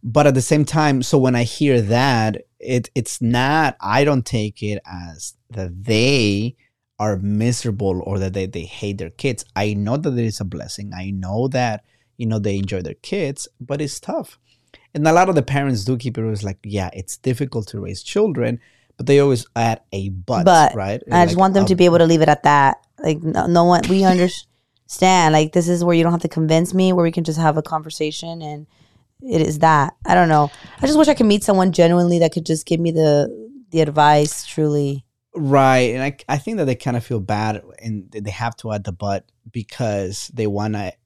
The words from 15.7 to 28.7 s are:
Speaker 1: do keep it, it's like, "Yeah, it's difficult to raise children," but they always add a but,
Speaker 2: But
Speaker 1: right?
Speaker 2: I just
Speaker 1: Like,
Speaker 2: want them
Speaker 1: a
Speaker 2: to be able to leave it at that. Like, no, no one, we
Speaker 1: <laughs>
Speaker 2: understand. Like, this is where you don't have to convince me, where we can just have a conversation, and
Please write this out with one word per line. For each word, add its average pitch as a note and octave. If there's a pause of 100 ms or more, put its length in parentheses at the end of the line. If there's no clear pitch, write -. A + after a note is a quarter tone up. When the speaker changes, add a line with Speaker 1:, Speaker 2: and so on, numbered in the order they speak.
Speaker 1:
do C3
keep B2
it, A2+
it's G#2+
like, G2
"Yeah, G2
it's -
difficult B2+
to G#2
raise F#2+
children," B2+ (380)
but B2
they C#3+
always C3+ (100)
add A2+ (100)
a G2
but, F#2+
Speaker 2:
But E3
Speaker 1:
right? G2+ (100)
Speaker 2:
I F3
just E3+
Speaker 1:
Like, F#3
Speaker 2:
want F#3+
them G3
Speaker 1:
a F#3+
Speaker 2:
to F#3
be F3+
able E3+
to E3+
leave D#3+
it D3+
at D3
that. C#3 (220)
Like, D#3+
no, D#3+
no E3+
one, F3
we F#3+
Speaker 1:
<laughs> F#3
Speaker 2:
understand. F3+
Like, D#3
this E3+
is F3
where F3
you E3
don't E3+
have E3+
to E3
convince D#3+
me, F#3
where F3
we E3
can E3
just D#3+
have D#3
a D3
conversation, D#3
and D3+ (540)